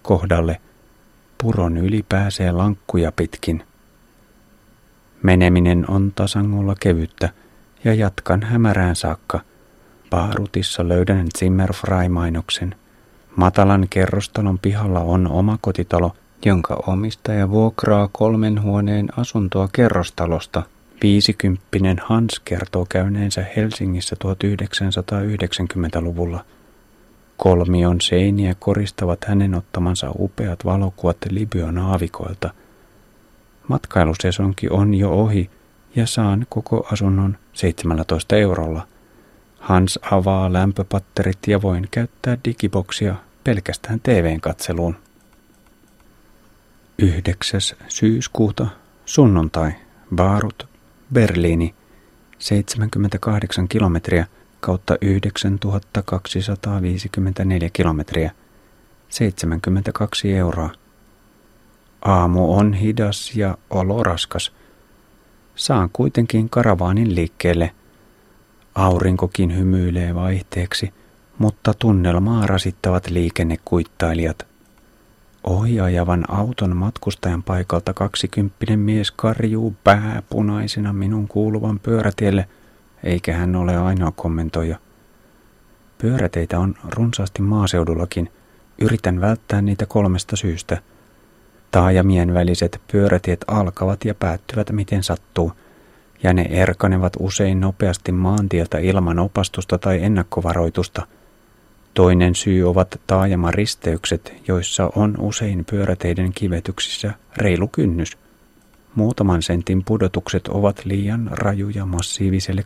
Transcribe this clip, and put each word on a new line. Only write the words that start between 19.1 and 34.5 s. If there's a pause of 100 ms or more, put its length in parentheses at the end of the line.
asuntoa
kerrostalosta. (400)
Viisikymppinen
Hans
kertoo
käyneensä (120)
Helsingissä
tuhat
yhdeksänsataayhdeksänkymmentäluvulla. (920)
Kolmion
seiniä
koristavat
hänen
ottamansa
upeat
valokuvat (140)
Libyan
aavikoilta. (1200)
Matkailusesonki